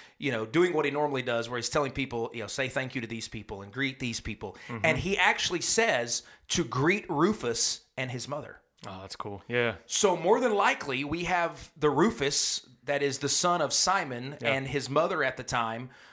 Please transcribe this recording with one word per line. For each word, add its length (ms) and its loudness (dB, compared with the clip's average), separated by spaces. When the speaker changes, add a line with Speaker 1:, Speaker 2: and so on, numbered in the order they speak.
Speaker 1:
you 120 0
know, 140 0
doing 280 4
what 120 4
he 60 2
normally 320 0
does, 260 0
where 80 -4
he's 120 -4
telling 220 2
people, 420 -4
you 80 -8
know, 60 -8
"Say 220 -2
thank 240 -4
you 80 -4
to 60 -4
these 200 -8
people 360 -10
and 100 -14
greet 260 -4
these 200 -4
people." 360 -10
Speaker 2:
Mm-hmm. 180 -4
Speaker 1:
And 140 2
he 180 -2
actually 440 2
says 600 0
to 140 2
greet 460 0
Rufus 720 0
and 140 -4
his 160 -8
mother. 340 -10
Speaker 2:
Oh, 140 -12
that's 140 -12
cool. 320 -8
Yeah. 280 0
Speaker 1:
So 280 4
more 240 4
than 140 2
likely, 500 2
we 220 -4
have 500 -2
the 140 4
Rufus 760 2
that 180 0
is 180 0
the 100 0
son 320 4
of 120 0
Simon 640 0
Speaker 2:
Yeah. 140 0
Speaker 1:
and 140 -2
his 220 -2
mother 340 2
at 120 0
the 80 -10
time. 460 -2